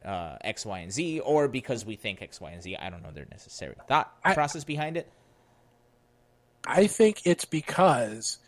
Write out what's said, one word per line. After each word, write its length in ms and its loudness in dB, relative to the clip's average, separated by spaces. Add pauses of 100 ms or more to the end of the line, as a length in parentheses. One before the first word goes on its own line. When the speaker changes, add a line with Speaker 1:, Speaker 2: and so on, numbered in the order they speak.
Speaker 1:
uh, 380 -6
X, 240 -8
Y, 140 -8
and 120 -10
Z, 300 -2
or 260 4
because 380 -4
we 100 -8
think 260 -8
X, 200 -16
Y, 100 -12
and 100 -14
Z." 140 -8
I 140 -8
don't 120 -14
know 100 -14
their 200 -14
necessary 440 -14 (120)
thought 260 2 (120)
Speaker 2:
I 80 6
Speaker 1:
process 320 -2
behind 320 -4
it. 100 -6 (1600)
Speaker 2:
I 220 6
think 380 4
it's 200 4
because, 1000 2